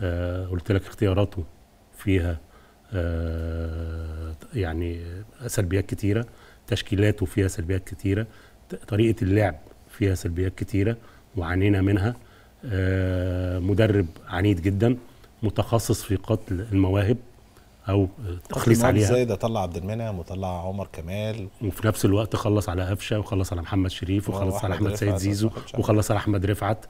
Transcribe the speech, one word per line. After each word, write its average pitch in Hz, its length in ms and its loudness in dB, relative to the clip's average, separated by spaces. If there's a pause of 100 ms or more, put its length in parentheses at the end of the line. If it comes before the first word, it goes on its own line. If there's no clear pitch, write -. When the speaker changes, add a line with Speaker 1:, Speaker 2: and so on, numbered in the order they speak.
Speaker 1:
آه، 87 460 -2
قلت 90 240 -2
لك 98 160 2
اختياراته 95 560 2 (540)
فيها، 87 400 0 (560)
آه، 82 1400 -4 (200)
يعني 85 480 -4 (460)
سلبيات 98 380 0
كتيرة، 104 400 0 (420)
تشكيلاته 101 580 2
فيها 95 220 2
سلبيات 92 400 -4
كتيرة، 101 400 -2 (420)
ط-، 92 60 -12 (120)
طريقة 110 360 2
اللعب 95 320 4 (340)
فيها 98 260 0
سلبيات 92 400 -2
كتيرة 101 420 -2 (400)
وعانينا 92 440 2
منها. 101 340 2 (500)
آه، 92 920 0
مدرب 101 460 4 (220)
عنيد 92 340 2
جدًا، 101 360 2 (460)
متخصص - 600 0
في 98 120 -2
قتل 98 560 -2
المواهب 98 460 4 (720)
أو 98 180 4 (220)
التخليص 113 500 2
Speaker 2:
قتل 120 80 4
المواهب 131 80 4
Speaker 1:
عليها. 104 140 6
Speaker 2:
إزاي؟ 123 160 4
ده 110 100 0
طلع 113 260 0
عبد 92 160 -4
المنعم 104 420 -6
وطلع 92 480 -6
عمر 95 260 -6
كمال. 104 540 -6 (140)
Speaker 1:
وفي 107 260 0
نفس 107 180 2
الوقت 104 300 2
خلص 104 340 2
على 90 200 -2
قفشة 104 300 -2
وخلص 95 340 -2
على 87 80 -4
محمد 95 280 0
شريف 95 400 -2
وخلص 95 240 0
Speaker 2:
وأحمد - 120 -4
Speaker 1:
على 95 100 0
أحمد 101 120 0
Speaker 2:
رفعت 98 120 -2
Speaker 1:
سيد 101 160 2
زيزو 101 320 0
Speaker 2:
وأحمد - 200 -10
شعبان. - 120 -6
Speaker 1:
وخلص 107 320 2
على 107 60 0
أحمد 98 280 -2
رفعت 101 440 -2